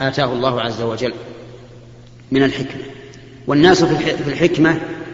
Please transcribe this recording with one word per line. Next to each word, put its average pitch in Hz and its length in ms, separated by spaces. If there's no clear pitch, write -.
آتاه 131 240
الله 123 280
عز 113 220
وجل 113 300
من 135 100
الحكمة. - 400
والناس 165 380
في 160 80
الح-، 151 300
في 143 60
الحكمة 160 520